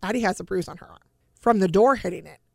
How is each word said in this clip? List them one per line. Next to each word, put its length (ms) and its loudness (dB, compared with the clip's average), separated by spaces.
Addie 180 -4
has 200 -2
a 40 -12
bruise 220 -6
on 120 -18
her 100 -20
arm 200 -20
from 200 2
the 100 2
door 280 4
hitting 300 -10
it, 120 -20